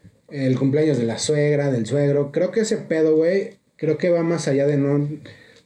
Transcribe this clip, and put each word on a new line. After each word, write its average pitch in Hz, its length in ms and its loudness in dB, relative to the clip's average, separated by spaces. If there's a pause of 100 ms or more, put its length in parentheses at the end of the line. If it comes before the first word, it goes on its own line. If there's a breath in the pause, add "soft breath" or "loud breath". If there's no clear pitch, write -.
(300 loud breath)
El 131 280 0
cumpleaños 139 400 2
de 117 60 -2
la 110 140 -2
suegra, 147 540 0
del 113 140 -2
suegro. 143 460 0
Creo 180 200 -2
que 226 80 0
ese 214 160 0
pedo, 160 400 0
güey, 180 380 0 (220)
creo 151 220 -2
que 180 120 0
va 170 120 2
más 165 240 -2
allá 139 200 2
de 147 100 2
no, 143 320 0 (580 loud breath)